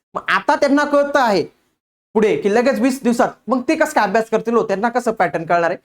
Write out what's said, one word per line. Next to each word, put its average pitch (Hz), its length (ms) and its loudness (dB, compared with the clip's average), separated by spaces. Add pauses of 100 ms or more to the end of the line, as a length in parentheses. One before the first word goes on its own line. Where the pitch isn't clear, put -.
(160)
मग - 120 -8
आता 190 280 0
त्यांना 285 280 2
कळतं 285 360 0
आहे 208 240 2 (680)
पुढे 208 240 2
की 202 180 0
लगेच 240 240 2
वीस 262 240 0
दिवसात, 233 260 2 (180)
मग 240 200 -2
ते 320 80 0
कसं 311 180 -2
काय 240 100 2
अभ्यास 214 260 0
करतील 220 240 -2
हो? 226 100 2
त्यांना 196 260 -2
कसं 233 220 -2
पॅटर्न 170 340 -4
कळणार 170 240 0
आहे? 185 160 -4